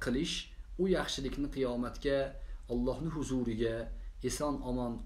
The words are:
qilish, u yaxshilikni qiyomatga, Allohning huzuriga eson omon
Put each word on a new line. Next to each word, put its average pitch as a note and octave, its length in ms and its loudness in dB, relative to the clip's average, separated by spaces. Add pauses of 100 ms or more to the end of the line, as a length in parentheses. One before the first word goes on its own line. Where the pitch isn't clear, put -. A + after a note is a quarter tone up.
qilish, C#3 340 2 (440)
u F3+ 100 4
yaxshilikni C#3+ 600 2
qiyomatga, C3 680 2 (500)
Allohning B2 440 2
huzuriga A#2 640 2 (440)
eson C#3+ 420 0
omon B2 300 0 (140)